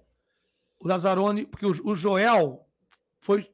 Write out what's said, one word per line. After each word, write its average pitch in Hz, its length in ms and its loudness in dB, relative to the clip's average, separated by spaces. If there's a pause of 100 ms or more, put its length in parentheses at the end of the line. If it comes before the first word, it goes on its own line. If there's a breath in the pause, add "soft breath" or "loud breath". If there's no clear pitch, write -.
(800)
o 165 80 -8
Lazzaroni, 190 580 0
porque - 180 -12
o, 202 60 2 (200)
o 208 40 0
Joel 190 760 0 (500)
foi, 202 360 -2